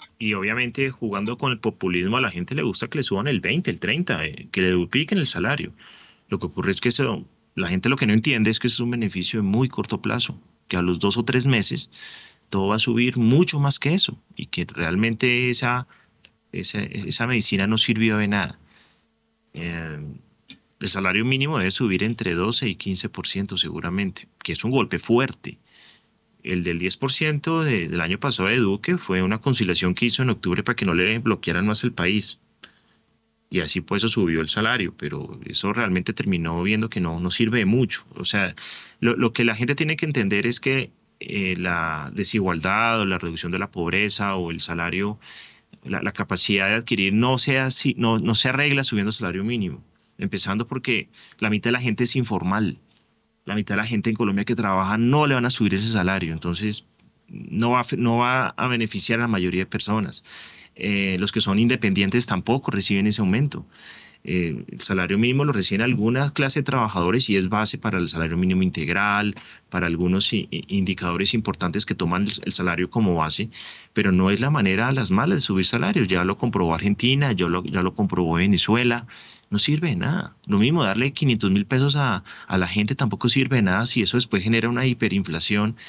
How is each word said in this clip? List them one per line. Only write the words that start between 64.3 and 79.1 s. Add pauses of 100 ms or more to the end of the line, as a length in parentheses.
el
salario
mínimo
lo
reciben
alguna
clase
de
trabajadores
y
es
base
para
el
salario
mínimo
integral, (340)
para
algunos
i-,
i-,
indicadores
importantes
que
toman
el, (140)
el
salario
como
base, (420)
pero
no
es
la
manera
a
las
malas
de
subir
salarios.
Ya
lo
comprobó
Argentina,
yo
lo,
ya
lo
comprobó
Venezuela. (440)